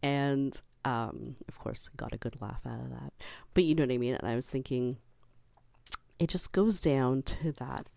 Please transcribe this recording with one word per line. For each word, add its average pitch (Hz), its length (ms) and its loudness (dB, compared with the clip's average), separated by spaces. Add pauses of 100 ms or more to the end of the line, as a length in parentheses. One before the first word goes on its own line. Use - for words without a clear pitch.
And, 139 580 2 (240)
um, 120 520 -2 (120)
of - 100 -14
course, - 380 -6
got 120 160 -8
a 113 60 -6
good - 220 -6
laugh 107 260 -6
out 117 140 -6
of 127 100 -8
that. 127 220 -10 (420)
But 190 100 8
you 156 100 6
know 160 100 4
what 127 80 2
I 123 60 2
mean? 120 160 2
And - 140 -2
I 117 80 2
was 127 100 -2
thinking, 123 520 -2 (1200)
it 165 100 0
just - 240 -2
goes 202 280 4
down 135 420 4
to - 300 -2
that, 131 440 -8